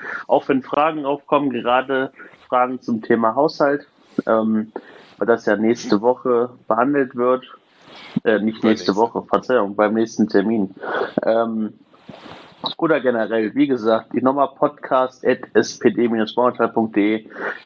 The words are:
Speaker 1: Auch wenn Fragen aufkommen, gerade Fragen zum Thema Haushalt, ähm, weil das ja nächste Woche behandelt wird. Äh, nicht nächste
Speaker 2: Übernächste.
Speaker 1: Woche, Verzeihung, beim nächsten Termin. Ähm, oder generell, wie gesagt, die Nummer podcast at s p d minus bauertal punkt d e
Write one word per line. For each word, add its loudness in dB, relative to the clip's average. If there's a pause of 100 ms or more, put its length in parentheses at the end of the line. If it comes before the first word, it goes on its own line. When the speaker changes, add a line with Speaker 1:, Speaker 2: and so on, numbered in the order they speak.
(260)
Speaker 1:
Auch 0
wenn 0
Fragen -2
aufkommen, 0
gerade -2 (360)
Fragen 0
zum -4
Thema 2
Haushalt, 0 (400)
ähm, 0 (460)
weil -2
das 0
ja 2
nächste 0
Woche 0 (160)
behandelt 0
wird. 0 (800)
Äh, 2
nicht -4
nächste 2
Speaker 2:
Übernächste. -2
Speaker 1:
Woche, 0
Verzeihung, 0
beim 2
nächsten 0
Termin. 0 (500)
Ähm, -2 (1040)
oder 2
generell, 0
wie 4
gesagt, 0
die -2
Nummer 2
podcast -2
at 2 (160)
s 2
p 4
d 0
minus -2
bauertal 2
punkt -2
d 2
e -8 (360)